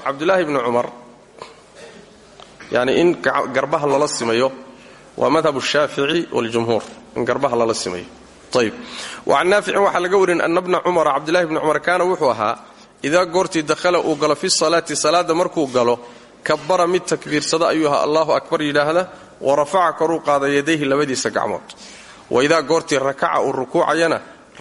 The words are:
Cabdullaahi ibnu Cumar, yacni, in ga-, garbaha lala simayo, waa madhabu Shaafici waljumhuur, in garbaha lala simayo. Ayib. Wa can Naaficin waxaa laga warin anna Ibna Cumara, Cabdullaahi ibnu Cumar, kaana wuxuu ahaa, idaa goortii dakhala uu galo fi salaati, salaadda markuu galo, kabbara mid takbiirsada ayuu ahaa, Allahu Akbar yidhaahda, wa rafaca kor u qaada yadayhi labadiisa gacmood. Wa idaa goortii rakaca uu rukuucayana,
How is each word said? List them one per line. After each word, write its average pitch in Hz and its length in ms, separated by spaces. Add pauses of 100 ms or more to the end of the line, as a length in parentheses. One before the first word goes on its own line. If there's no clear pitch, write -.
Cabdullaahi 156 400
ibnu 147 220
Cumar, 120 220 (1800)
yacni, 127 280
in 170 220
ga-, 135 320
garbaha 143 340
lala 139 200
simayo, 120 440 (680)
waa 123 120
madhabu 147 320
Shaafici 147 680
waljumhuur, 117 520 (320)
in 123 100
garbaha 123 300
lala 117 180
simayo. 90 320 (500)
Ayib. 117 180 (520)
Wa 139 140
can 170 100
Naaficin 196 320
waxaa 180 180
laga 180 180
warin 180 240
anna 170 200
Ibna 180 220
Cumara, 160 300
Cabdullaahi 160 320
ibnu 156 140
Cumar, 147 220
kaana 175 240
wuxuu 170 260
ahaa, 110 240 (480)
idaa 170 220
goortii 165 380
dakhala 156 360
uu 156 160
galo 147 200
fi 185 140
salaati, 160 460
salaadda 165 380
markuu 170 340
galo, 120 320 (440)
kabbara 160 440
mid 180 180
takbiirsada 151 640
ayuu 151 180
ahaa, 131 160
Allahu 151 300
Akbar 151 280
yidhaahda, 151 480 (320)
wa 139 140
rafaca 160 420
kor 160 140
u 160 80
qaada 143 280
yadayhi 143 380
labadiisa 135 440
gacmood. 101 320 (680)
Wa 120 140
idaa 156 180
goortii 147 380
rakaca 139 420
uu 127 100
rukuucayana, 147 720 (400)